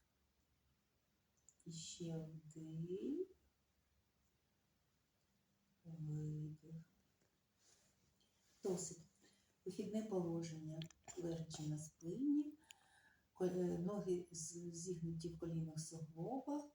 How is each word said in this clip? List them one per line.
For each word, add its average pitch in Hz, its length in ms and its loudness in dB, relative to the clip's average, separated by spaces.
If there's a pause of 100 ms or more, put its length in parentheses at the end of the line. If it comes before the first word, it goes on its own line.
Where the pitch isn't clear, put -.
(1600)
І 170 80 -8
ще 165 460 -2
вдих. 160 1080 -2 (2500)
Видих. 156 920 -4 (1900)
Досить. - 360 2 (640)
Вихідне 202 380 0
положення, 165 760 0 (380)
лежачи 160 440 -2
на 151 160 2
спині, 233 680 4 (880)
ко-, 185 120 2
е, 180 340 4
ноги 180 520 2
з-, 170 440 -4
зігнуті 170 540 0
в - 100 -4
колінних 160 420 0
суглобах. 214 960 -2